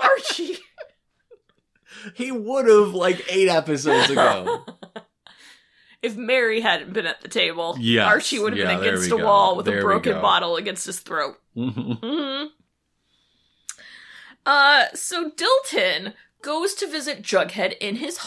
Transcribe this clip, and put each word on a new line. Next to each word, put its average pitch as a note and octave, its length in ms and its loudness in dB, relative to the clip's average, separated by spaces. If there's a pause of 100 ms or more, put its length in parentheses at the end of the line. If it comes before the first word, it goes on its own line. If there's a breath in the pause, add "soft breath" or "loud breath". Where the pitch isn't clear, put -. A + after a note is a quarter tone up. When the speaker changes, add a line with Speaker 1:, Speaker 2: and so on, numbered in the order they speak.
Speaker 1:
Archie. - 560 0 (1600 loud breath)
Speaker 2:
He B3 180 -8
would A#3+ 360 -2
have, G#3 260 8
like, F3+ 360 0
eight F#3+ 200 4
episodes D#3 600 2
ago. - 580 2
Speaker 1:
<laughs> - 60 -20 (1300 soft breath)
If A#3 140 -4
Mary A3+ 460 0
hadn't F3+ 320 -2
been F#3+ 140 -4
at - 140 -6
the - 80 -16
table, E3+ 500 -4
Speaker 2:
Yes. A#2 260 2
Speaker 1:
Archie - 320 2
would - 160 -2
have G2+ 60 -4
Speaker 2:
Yeah, F#2+ 160 0
Speaker 1:
been F3+ 60 -4
Speaker 2:
there G3 120 0
Speaker 1:
against F3+ 180 -2
Speaker 2:
we A#3 60 2
Speaker 1:
a - 40 -4
Speaker 2:
go. - 40 0
Speaker 1:
wall G3 300 4
with G3 100 -6
Speaker 2:
There G3+ 100 0
Speaker 1:
a - 40 0
Speaker 2:
we G3 40 0
Speaker 1:
broken G#3 300 0
Speaker 2:
go. - 80 -6
Speaker 1:
bottle F3 340 2
against F#3+ 300 -6
his F3+ 140 -10
throat. D3+ 380 -6 (200)
Speaker 2:
Mm-hmm. A#2+ 360 -6 (120)
Speaker 1:
Mm-hmm. C#4 400 -6 (2000 loud breath)
Uh, C#4 380 6 (100)
so E4+ 380 -6
Dilton G#3 840 0 (300 soft breath)
goes E4 320 -4
to G4+ 120 -6
visit D4 360 -8
Jughead F#3+ 560 -2
in G#3 160 -6
his D#4+ 320 -8